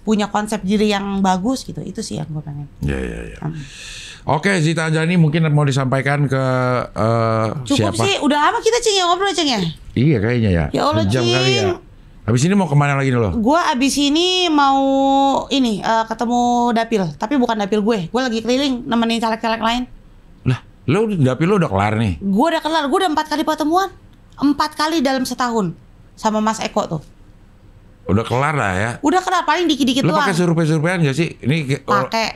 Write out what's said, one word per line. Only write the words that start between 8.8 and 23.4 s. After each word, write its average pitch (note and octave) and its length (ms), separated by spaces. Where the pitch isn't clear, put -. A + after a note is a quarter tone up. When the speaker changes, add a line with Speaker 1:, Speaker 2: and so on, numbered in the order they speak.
Speaker 1:
ya, F#4+ 120
ngobrol, F#4 240
Cing, D#4+ 200
ya? A3 100
Speaker 2:
Iya, C#3 260
kayaknya A2+ 320
ya. E2+ 200
Speaker 1:
Ya - 120
Allah, - 200
Speaker 2:
Sejam G2 200
kali F4 140
ya. G4 120
Speaker 1:
Cing. F#4 100
Speaker 2:
Habis A#2+ 200
ini F3+ 120
mau G3 120
kemana C#3+ 280
lagi C3+ 160
lo? A#2 240
Speaker 1:
Gue A#3+ 240
abis C#4 400
ini F4 480
mau C#4+ 300
ini, A#3+ 320
eh, A3+ 260
ketemu A#3 340
dapil, A3+ 320
tapi A3 220
bukan A#3 220
dapil G#3 220
gue. G#3+ 260
Gue A3 140
lagi A#3+ 180
keliling B3 460
nemenin A#3 340
caleg-caleg A3+ 400
lain. A#3 240
Speaker 2:
Lah, C3 160
lo G#3 220
dapil D3+ 380
lo G#3 100
udah E3 100
kelar G2+ 300
nih? G#2+ 220
Speaker 1:
Gue G3 300
udah D#4+ 120
kelar, D#4 240
gue C#4 140
udah F#4+ 120
empat D4 160
kali D4 160